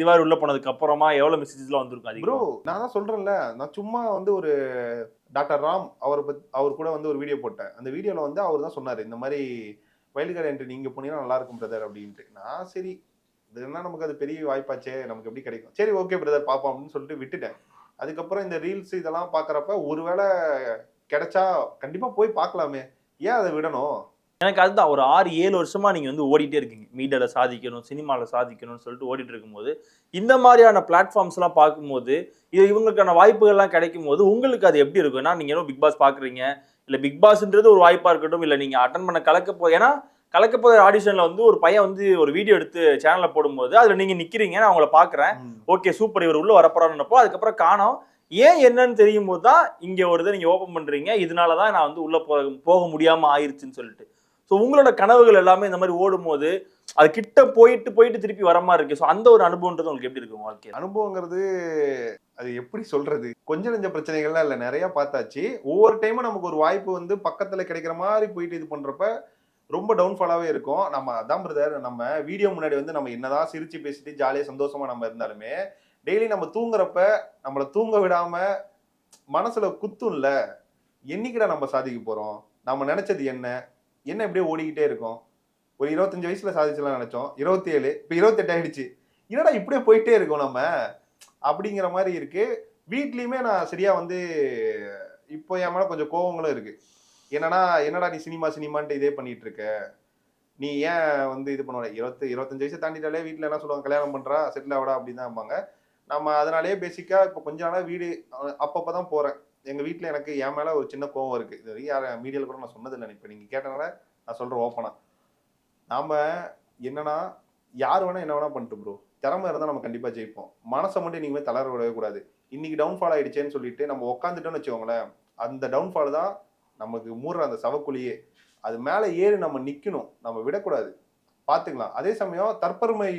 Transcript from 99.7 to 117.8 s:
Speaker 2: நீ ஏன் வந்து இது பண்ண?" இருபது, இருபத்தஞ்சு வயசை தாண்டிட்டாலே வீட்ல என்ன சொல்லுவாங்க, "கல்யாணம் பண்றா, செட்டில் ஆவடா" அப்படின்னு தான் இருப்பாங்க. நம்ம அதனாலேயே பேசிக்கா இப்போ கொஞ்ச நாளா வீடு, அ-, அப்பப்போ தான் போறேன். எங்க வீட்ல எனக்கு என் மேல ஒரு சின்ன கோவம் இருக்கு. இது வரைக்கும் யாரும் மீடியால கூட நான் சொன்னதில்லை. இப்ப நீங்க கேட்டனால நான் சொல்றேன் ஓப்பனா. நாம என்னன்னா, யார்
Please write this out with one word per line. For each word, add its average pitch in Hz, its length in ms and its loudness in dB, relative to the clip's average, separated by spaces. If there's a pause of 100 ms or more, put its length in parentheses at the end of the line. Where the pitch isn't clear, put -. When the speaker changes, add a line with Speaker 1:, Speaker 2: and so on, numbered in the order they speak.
Speaker 2:
நீ 139 180 -8
ஏன் 151 500 -2
வந்து 135 260 -8
இது 135 120 -8
பண்ண?" 123 220 -10
இருபது, 123 400 -10
இருபத்தஞ்சு 135 360 -8
வயசை 143 160 -10
தாண்டிட்டாலே 160 440 -8
வீட்ல 156 260 -10
என்ன 151 80 -6
சொல்லுவாங்க, 147 320 -8
"கல்யாணம் 143 260 -4
பண்றா, 135 320 -4
செட்டில் 139 280 -10
ஆவடா" 135 200 -2
அப்படின்னு 123 260 -12
தான் 123 80 -10
இருப்பாங்க. 113 280 -10 (520)
நம்ம 151 260 -4
அதனாலேயே 160 400 -2
பேசிக்கா 180 480 -4
இப்போ 185 180 -4
கொஞ்ச 151 220 -12
நாளா 170 160 -4
வீடு, 175 280 -8 (260)
அ-, 143 260 -12
அப்பப்போ 165 320 -6
தான் 180 180 -8
போறேன். 147 280 -2 (260)
எங்க 139 200 -10
வீட்ல 170 240 -10
எனக்கு 147 300 -8
என் 135 160 -6
மேல 151 220 -6
ஒரு 139 140 -2
சின்ன 139 160 -10
கோவம் 135 300 -8
இருக்கு. 107 200 -10
இது 113 120 -20
வரைக்கும் 127 260 -12
யாரும் 127 300 -8
மீடியால 135 220 -8
கூட 131 120 -18
நான் 123 180 -20
சொன்னதில்லை. 120 340 -16
இப்ப 104 180 -20
நீங்க 104 220 -20
கேட்டனால 135 340 -10 (420)
நான் 117 120 -14
சொல்றேன் 123 240 -8
ஓப்பனா. 117 300 -6 (960)
நாம 147 300 -4 (640)
என்னன்னா, 151 340 -8 (580)
யார் 135 300 0